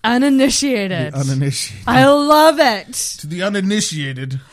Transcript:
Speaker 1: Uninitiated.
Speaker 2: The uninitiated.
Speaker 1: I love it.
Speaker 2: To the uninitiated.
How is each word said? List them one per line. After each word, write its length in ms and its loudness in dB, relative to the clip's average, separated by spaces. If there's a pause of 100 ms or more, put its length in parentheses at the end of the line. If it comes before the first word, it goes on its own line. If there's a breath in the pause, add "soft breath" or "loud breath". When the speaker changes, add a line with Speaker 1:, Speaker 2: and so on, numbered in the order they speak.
Speaker 1:
Uninitiated. 1120 0
Speaker 2:
The 40 -4
uninitiated. 680 -4
Speaker 1:
I 160 4
love 560 4
it. 320 0 (280)
Speaker 2:
To 60 -12
the 160 -8
uninitiated. 960 -4 (140 loud breath)